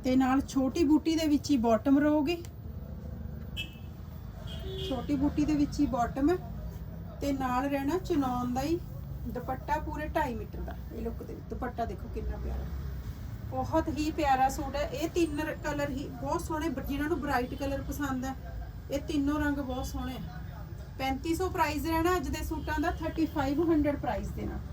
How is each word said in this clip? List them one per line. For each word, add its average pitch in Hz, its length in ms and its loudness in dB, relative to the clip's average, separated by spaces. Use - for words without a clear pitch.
ਤੇ 254 120 4
ਨਾਲ 262 260 6
ਛੋਟੀ 269 420 2
ਬੂਟੀ 302 320 6
ਦੇ 320 120 2
ਵਿੱਚ 294 220 4
ਹੀ 285 80 6
ਬਾਟਮ 233 420 6
ਰਹੂਗੀ, 302 360 4
ਛੋਟੀ 262 260 0
ਬੂਟੀ 285 300 4
ਦੇ 302 100 4
ਵਿੱਚ 285 240 2
ਹੀ 285 80 6
ਬਾਟਮ 254 420 2
ਹੈ, 359 80 6
ਤੇ 285 100 2
ਨਾਲ 262 380 2
ਰਹਿਣਾ 285 280 2
ਚਨੌਨ 247 560 2
ਦਾ 254 80 0
ਹੀ 330 180 2
ਦੁਪੱਟਾ 254 520 -2
ਪੂਰੇ 311 280 -4
ਢਾਈ 302 280 0
ਮੀਟਰ 196 260 -8
ਦਾ। - 140 -6
ਇਹ 233 80 -6
ਲੁੱਕ 226 220 -4
ਦੇ - 120 -10
ਦੁਪੱਟਾ 233 360 -4
ਦੇਖੋ 202 280 -6
ਕਿੰਨਾ 214 240 -4
ਪਿਆਰਾ, - 260 -4
ਬਹੁਤ 302 480 2
ਹੀ 302 140 0
ਪਿਆਰਾ 269 380 4
ਸੂਟ 269 260 -4
ਹੈ। 285 60 0
ਇਹ 311 280 -2
ਤਿੰਨ 311 300 2
ਰ-, 311 240 -2
ਕਲਰ 285 260 0
ਹੀ 277 180 -4
ਬਹੁਤ 302 200 0
ਸੋਹਣੇ, 320 280 -2
ਬ-, 254 180 -4
ਜਿਨ੍ਹਾਂ 285 220 0
ਨੂੰ 330 100 2
ਬ੍ਰਾਈਟ 247 340 0
ਕਲਰ 277 280 -2
ਪਸੰਦ 262 440 -4
ਹੈ, 269 100 -4
ਇਹ 277 80 0
ਤਿੰਨੋਂ 294 400 0
ਰੰਗ 285 180 2
ਬਹੁਤ 262 280 -4
ਸੋਹਣੇ 254 300 -4
ਆ। - 240 -8
ਪੈਂਤੀ 269 380 0
ਸੌ 370 140 2
ਪ੍ਰਾਈਸ 302 360 2
ਰਹਿਣਾ 330 320 4
ਅੱਜ 349 120 0
ਦੇ 302 140 0
ਸੂਟਾਂ 302 360 -2
ਦਾ, 294 120 2
ਥਰਟੀ 320 340 0
ਫਾਈਵ 285 360 2
ਹੰਡਰਡ 294 280 4
ਪ੍ਰਾਈਸ 214 280 -2
ਦੇ 208 180 -4
ਨਾਲ। - 140 -4